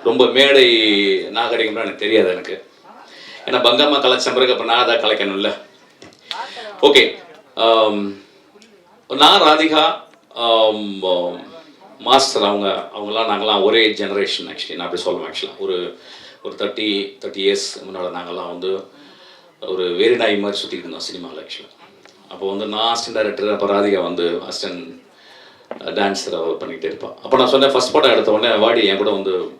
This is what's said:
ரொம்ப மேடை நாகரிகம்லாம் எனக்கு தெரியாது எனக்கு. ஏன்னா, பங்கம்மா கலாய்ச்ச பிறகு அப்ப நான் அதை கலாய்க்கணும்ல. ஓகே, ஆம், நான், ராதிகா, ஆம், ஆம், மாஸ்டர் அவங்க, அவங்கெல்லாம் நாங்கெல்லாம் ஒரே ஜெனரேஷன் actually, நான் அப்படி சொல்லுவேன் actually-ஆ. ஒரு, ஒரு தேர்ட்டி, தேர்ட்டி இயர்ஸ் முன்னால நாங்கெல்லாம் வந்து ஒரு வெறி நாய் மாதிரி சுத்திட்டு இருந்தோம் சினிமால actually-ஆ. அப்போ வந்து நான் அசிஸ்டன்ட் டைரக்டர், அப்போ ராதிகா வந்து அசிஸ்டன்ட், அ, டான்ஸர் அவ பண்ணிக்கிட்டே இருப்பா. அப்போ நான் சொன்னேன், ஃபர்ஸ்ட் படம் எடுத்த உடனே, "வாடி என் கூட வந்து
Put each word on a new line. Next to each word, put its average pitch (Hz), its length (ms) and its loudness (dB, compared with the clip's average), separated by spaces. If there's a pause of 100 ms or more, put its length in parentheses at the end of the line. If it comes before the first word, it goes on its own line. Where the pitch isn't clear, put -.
ரொம்ப 123 220 4
மேடை 127 500 6 (580)
நாகரிகம்லாம் 113 480 -2
எனக்கு 98 140 -6
தெரியாது 104 340 2
எனக்கு. 90 360 -8 (800)
ஏன்னா, - 180 0
பங்கம்மா 139 360 4
கலாய்ச்ச 127 340 0
பிறகு 127 180 4
அப்ப 117 120 0
நான் 117 240 2
அதை 120 80 2
கலாய்க்கணும்ல. 101 600 -2 (1300)
ஓகே, 131 360 6 (380)
ஆம், 104 680 2 (840)
நான், 160 340 6
ராதிகா, 156 540 4 (380)
ஆம், 110 680 0
ஆம், 87 440 -2 (520)
மாஸ்டர் 123 440 2
அவங்க, 101 520 -2
அவங்கெல்லாம் 107 320 -4
நாங்கெல்லாம் 104 360 0
ஒரே 110 260 4
ஜெனரேஷன் 98 580 -4
actually, - 280 -12
நான் 87 100 -8
அப்படி 87 180 -6
சொல்லுவேன் 80 280 -4
actually-ஆ. - 280 -10
ஒரு, 92 380 -6 (460)
ஒரு - 120 -12
தேர்ட்டி, 101 680 -4
தேர்ட்டி 101 200 -10
இயர்ஸ் 98 420 -2
முன்னால 92 280 -8
நாங்கெல்லாம் 87 360 -10
வந்து 90 380 -6 (760)
ஒரு 90 340 -4
வெறி 113 200 2
நாய் 110 220 0
மாதிரி 101 240 -4
சுத்திட்டு - 180 -10
இருந்தோம் 85 200 -16
சினிமால 87 400 -14
actually-ஆ. - 460 -18 (440)
அப்போ 95 200 -8
வந்து 101 160 -6
நான் 110 320 -2
அசிஸ்டன்ட் 117 160 -10
டைரக்டர், 104 360 -2
அப்போ 101 180 -2
ராதிகா 101 360 2
வந்து 87 460 -2
அசிஸ்டன்ட், 87 520 -10 (840)
அ, - 40 -8
டான்ஸர் 98 420 -4
அவ 82 260 -4
பண்ணிக்கிட்டே - 320 -8
இருப்பா. - 320 -14
அப்போ - 140 2
நான் 127 100 4
சொன்னேன், 135 240 4
ஃபர்ஸ்ட் 139 200 0
படம் 143 200 4
எடுத்த 107 200 2
உடனே, 110 260 2
"வாடி 113 280 2
என் 98 120 2
கூட 104 120 0
வந்து 95 500 -2